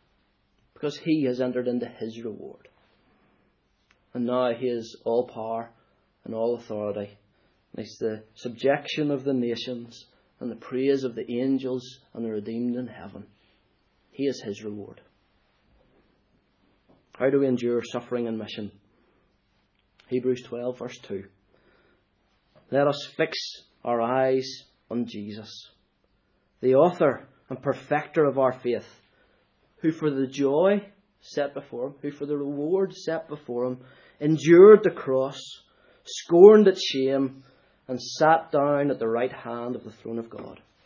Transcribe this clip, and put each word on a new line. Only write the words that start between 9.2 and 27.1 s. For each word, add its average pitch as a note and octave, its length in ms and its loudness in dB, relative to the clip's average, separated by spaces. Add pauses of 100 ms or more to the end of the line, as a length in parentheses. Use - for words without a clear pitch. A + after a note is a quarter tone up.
the C#3 80 -2
nations A#2+ 720 -6 (360)
and B2 100 -10
the A2 60 -12
praise C3+ 480 -2
of A#2+ 100 -6
the A#2+ 260 -6
angels C3 420 -2 (300)
and A2+ 120 -12
the A2+ 60 -6
redeemed A#2 460 -6
in B2 100 -8
heaven. F#2+ 400 -18 (840)
He C#3 160 -6
is B2+ 180 -4
his G#2+ 180 -10
reward. G#2 380 -14 (2250)
How C3+ 160 -2
do C#3 100 2
we C#3 60 0
endure A#2+ 360 -2
suffering A#2+ 460 -8
and A2+ 80 -6
mission? G#2+ 340 -12 (1400)
Hebrews B2+ 340 -4
twelve, B2 360 -10
verse B2 200 -14
two. G2 300 -12 (1400)
"Let C#3+ 180 2
us C#3+ 180 -4 (100)
fix D#3 200 -4 (480)
our A#2+ 160 -2
eyes C3 480 0 (420)
on A#2+ 160 -4
Jesus, G#2 640 -14 (880)
the B2+ 140 2
author D3+ 540 2 (200)